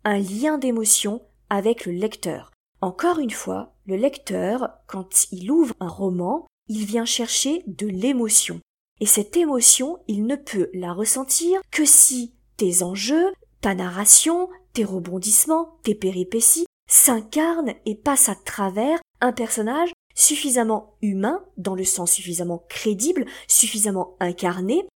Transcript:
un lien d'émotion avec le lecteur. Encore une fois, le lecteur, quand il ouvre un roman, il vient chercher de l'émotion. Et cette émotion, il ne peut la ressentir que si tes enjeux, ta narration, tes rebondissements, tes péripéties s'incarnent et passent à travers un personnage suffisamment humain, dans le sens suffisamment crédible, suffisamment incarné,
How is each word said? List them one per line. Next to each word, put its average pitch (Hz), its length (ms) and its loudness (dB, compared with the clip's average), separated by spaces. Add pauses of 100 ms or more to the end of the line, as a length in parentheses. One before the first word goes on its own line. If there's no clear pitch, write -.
un 208 160 0
lien 214 380 -2
d'émotion 226 640 0 (280)
avec 214 360 0
le 175 80 -6
lecteur. 185 580 -6 (300)
Encore 320 380 -2
une 247 120 -2
fois, - 420 -10 (120)
le 190 100 -4
lecteur, 208 760 -2 (140)
quand - 460 -2
il 185 180 -10
ouvre 285 300 2
un 185 80 -6
roman, 185 580 -4 (220)
il 214 160 -4
vient 226 220 -2
chercher 262 600 -2
de 208 200 -6
l'émotion. 214 720 0 (400)
Et 214 60 -2
cette 208 320 2
émotion, 294 600 2 (100)
il 208 160 -2
ne 262 100 0
peut 214 380 -4
la 180 180 -6
ressentir 269 720 0 (100)
que 311 140 2
si 247 480 6 (240)
tes 180 260 2
enjeux, 226 480 0 (300)
ta 196 140 0
narration, 208 720 4 (240)
tes 226 100 -2
rebondissements, 196 1000 0
tes 214 120 0
péripéties 190 720 0 (240)
s'incarnent 294 840 2 (120)
et 214 100 -4
passent 277 320 2
à 202 80 -2
travers 208 640 -2 (220)
un 247 100 2
personnage 240 640 -2 (200)
suffisamment 226 880 0
humain, 208 420 -2 (120)
dans 185 200 -4
le 185 100 -4
sens 175 260 0
suffisamment 175 580 -4
crédible, 226 560 -2 (220)
suffisamment 208 720 0
incarné, 185 640 0 (100)